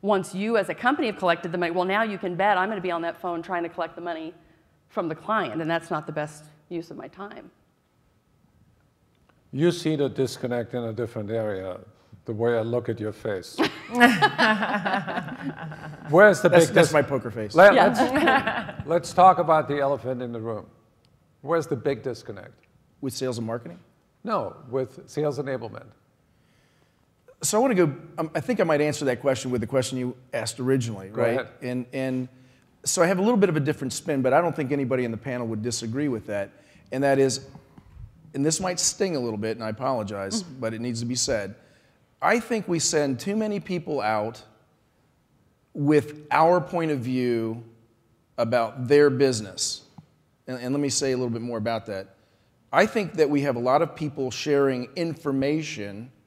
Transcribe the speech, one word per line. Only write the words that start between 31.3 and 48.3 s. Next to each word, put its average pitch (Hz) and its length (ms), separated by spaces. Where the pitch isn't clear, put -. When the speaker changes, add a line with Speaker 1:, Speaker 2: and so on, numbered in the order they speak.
Speaker 2:
ahead. 127 160
Speaker 3:
And, 123 320
and 131 360
so - 180
I 165 40
have 185 120
a 185 40
little 233 140
bit 196 120
of 160 80
a 156 40
different 139 320
spin, 139 300
but 127 100
I 147 80
don't 170 140
think 139 160
anybody 131 340
in 117 60
the 113 60
panel 123 320
would 107 140
disagree 117 440
with 117 220
that. 101 220
And 135 100
that 139 160
is, 135 280
and 139 120
this 160 140
might 185 180
sting 190 380
a 135 40
little 117 180
bit, 110 180
and 117 80
I 110 60
apologize, 107 760
Speaker 1:
Mm. 135 160
Speaker 3:
but 113 140
it 110 60
needs 117 200
to 120 60
be 123 100
said. 107 400
I 190 180
think 226 300
we 175 100
send 143 400
too 196 160
many 214 240
people 170 420
out 107 440
with 147 560
our 160 300
point 165 320
of 139 80
view 117 640